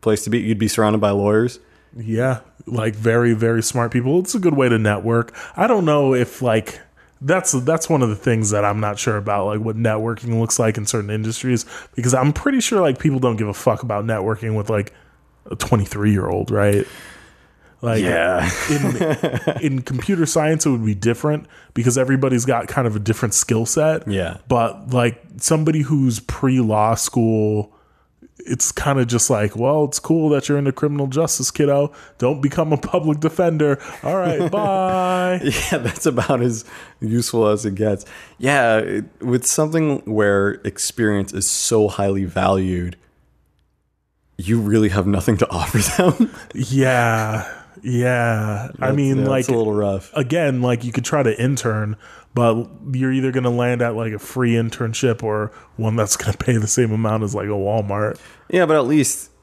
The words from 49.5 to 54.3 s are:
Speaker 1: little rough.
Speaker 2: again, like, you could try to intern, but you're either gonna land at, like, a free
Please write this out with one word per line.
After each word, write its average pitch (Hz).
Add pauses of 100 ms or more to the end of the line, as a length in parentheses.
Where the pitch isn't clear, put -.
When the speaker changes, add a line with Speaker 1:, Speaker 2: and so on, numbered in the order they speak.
Speaker 1:
little 107
rough. 101
Speaker 2:
again, 143
like, 120
you 120
could 120
try -
to 113
intern, 110 (380)
but 117 (240)
you're 131
either 131
gonna 123
land 123
at, 117
like, 113
a 101
free 123